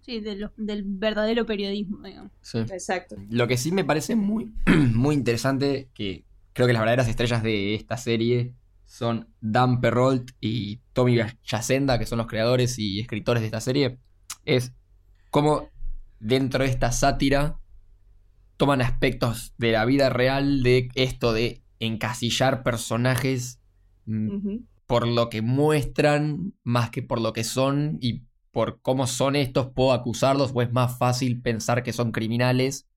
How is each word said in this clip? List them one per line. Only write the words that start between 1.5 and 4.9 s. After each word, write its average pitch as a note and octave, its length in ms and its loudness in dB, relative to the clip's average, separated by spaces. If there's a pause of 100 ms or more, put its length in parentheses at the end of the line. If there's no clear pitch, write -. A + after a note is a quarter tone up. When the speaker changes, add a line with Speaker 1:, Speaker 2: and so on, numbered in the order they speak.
Speaker 1:
digamos. G3 260 -18 (100)
Speaker 2:
Sí. - 180 -6
Speaker 3:
Exacto. F3 560 -6 (160)
Speaker 2:
Lo A#2+ 160 2
que B2 100 2
sí C#3 140 -2
me F#3+ 120 2
parece D3+ 320 0
muy, G#3+ 380 0 (140)
<clears throat> D3+ 260 6